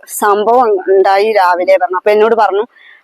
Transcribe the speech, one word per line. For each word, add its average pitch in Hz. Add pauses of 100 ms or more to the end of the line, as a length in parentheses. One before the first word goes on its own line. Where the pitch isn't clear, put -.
സംഭവം 214
ഉണ്ടായി 196
രാവിലെ" 180
പറഞ്ഞു. 180
അപ്പൊ 196
എന്നോട് 214
പറഞ്ഞു, 208 (400)